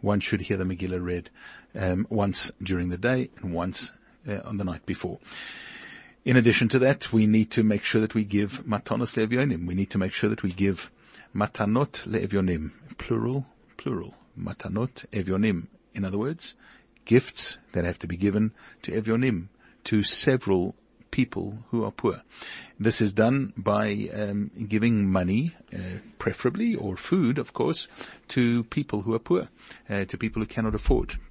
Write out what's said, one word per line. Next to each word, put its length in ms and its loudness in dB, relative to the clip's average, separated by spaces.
One 180 2
should 220 -2
hear 160 -2
the 60 -2
Megillah 400 -4
read, 280 -4
um, 360 0
once 420 0
during 280 -2
the 80 -4
day 340 0
and 100 -6
once, 420 -4
uh, 180 -6
on 120 -6
the 60 -2
night 220 -6
before. 340 -6
In 140 6
addition 320 6
to 100 4
that, 340 2
we 120 8
need 260 4
to 120 4
make 200 2
sure 180 2
that 120 -2
we 100 2
give 420 -2
matanos 480 -2
le'evyonim. 520 0
We 100 -4
need 160 0
to 60 0
make 160 0
sure 160 2
that 140 -4
we 80 0
give 400 0
matanot 720 0
le'evyonim. 640 0
Plural, 500 -2
plural. 360 -6
Matanot 720 -6
evyonim. 560 0
In 100 -4
other 140 -4
words, 380 -6
gifts 520 2
that 140 0
have 140 -2
to 80 -10
be 100 -4
given 340 2
to 100 -8
evyonim, 560 0
to 160 4
several 760 2
people 480 -2
who 160 0
are 60 -4
poor. 320 -2
This 200 2
is 140 2
done 420 2
by, 580 0
um, 360 -2
giving 420 4
money, 440 2
uh, 260 -8
preferably, 580 0
or 220 -4
food, 400 2
of 160 -6
course, 340 0
to 360 4
people 380 -2
who 100 0
are 60 2
poor, 280 0
uh, 160 -2
to 120 -10
people 240 -2
who 60 -2
cannot 280 -2
afford. 400 2